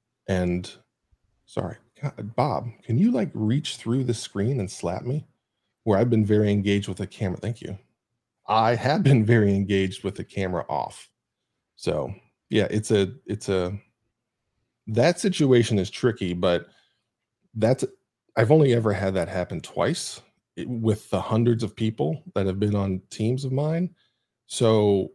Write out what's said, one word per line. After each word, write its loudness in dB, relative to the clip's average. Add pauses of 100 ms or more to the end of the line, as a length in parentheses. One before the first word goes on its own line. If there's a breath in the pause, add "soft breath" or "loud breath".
(300)
and, -2 (760)
sorry, -8 (260)
God, -10
Bob, 0 (160)
can 0
you, 4
like, 0
reach -2
through -2
the -2
screen -4
and -6
slap -6
me? -6 (580)
Where 2
I've 2
been 4
very 4
engaged 2
with -8
the -6
camera. -6
Thank -8
you. -10 (680)
I 2
have 0
been 6
very 4
engaged 0
with -4
the -10
camera -4
off. -6 (680)
So, -4 (360)
yeah, 2
it's -2
a, 2 (120)
it's -8
a, -2 (1120)
that 2
situation 4
is -2
tricky, -2
but 0 (880 soft breath)
that's, 2 (540)
I've 2
only 6
ever 2
had -2
that -2
happen -6
twice -4 (360)
i-, -10
with -2
the -2
hundreds 0
of -8
people -4 (140)
that 0
have -2
been 0
on -2
teams -4
of -6
mine. -2 (580)
So 2